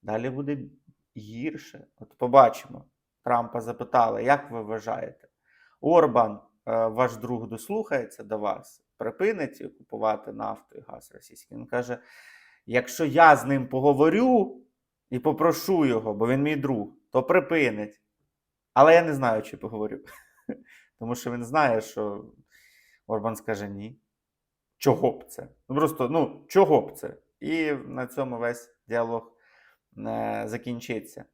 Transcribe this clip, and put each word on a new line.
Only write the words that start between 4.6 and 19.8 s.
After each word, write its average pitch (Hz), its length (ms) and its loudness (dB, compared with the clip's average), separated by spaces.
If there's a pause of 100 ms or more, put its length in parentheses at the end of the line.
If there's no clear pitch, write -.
вважаєте, 110 680 -10 (520)
Орбан, 123 600 4 (260)
е, 113 200 0
ваш 117 300 0
друг, 113 320 -8
дослухається 131 760 -6
до 107 140 -6
вас, - 460 -6 (120)
припинить 165 680 -6 (140)
купувати 110 540 -4
нафту 107 460 -12
і - 100 -18
газ - 260 -20
російський?" - 440 -20
Він 117 80 -16
каже: 123 320 -6 (680)
"Якщо 143 380 -2
я 151 320 8
з 110 80 -4
ним 135 240 -2
поговорю 160 960 2 (480)
і 127 80 -6
попрошу 156 680 0
його, 110 280 0
бо 113 140 -2
він 135 140 0
мій 151 140 -2
друг, 131 320 -4 (220)
то 131 120 2
припинить. 147 800 0 (720)
Але 151 200 10
я 170 80 8
не 156 120 -2
знаю, 117 280 0
чи - 140 -16
поговорю". 107 440 -8 (480)